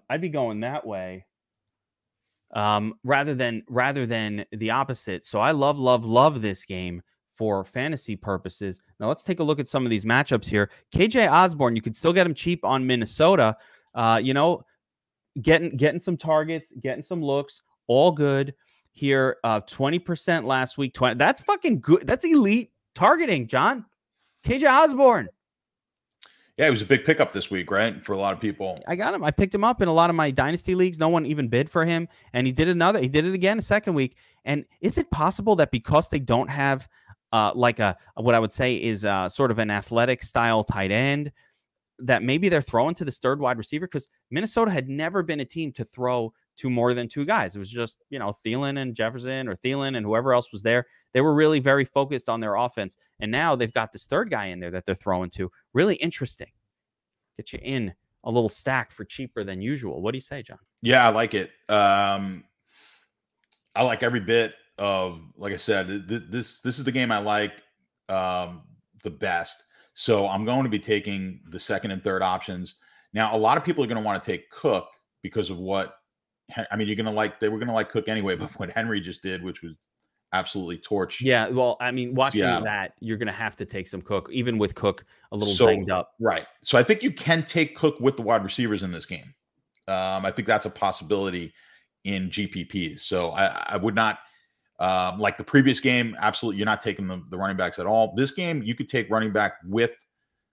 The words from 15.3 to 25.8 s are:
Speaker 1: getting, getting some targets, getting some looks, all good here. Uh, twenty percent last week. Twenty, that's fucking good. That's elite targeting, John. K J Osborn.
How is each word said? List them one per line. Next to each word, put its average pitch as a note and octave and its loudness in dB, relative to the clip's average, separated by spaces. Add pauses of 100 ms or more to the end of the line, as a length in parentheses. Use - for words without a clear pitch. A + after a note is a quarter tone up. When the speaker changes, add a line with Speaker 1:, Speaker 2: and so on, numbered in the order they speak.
Speaker 1:
getting, D#3+ 4
getting D3 2
some F3 -2
targets, D#3 0
getting C3+ -6
some E3+ -6
looks, C#3 -2 (260)
all C#3+ 8
good C#3 0 (380)
here. C3+ 2
Uh, A2 2
twenty D3 -2
percent E3 -2
last C3 -2
week. C#3 -4
Twenty, B2 2
that's D3+ 2
fucking F4 0
good. D#3 4
That's B3 0
elite A#3+ 4 (240)
targeting, A3 4
John. F#3+ 2 (560)
K B3+ 0
J D4 4
Osborn. C4 6 (1300)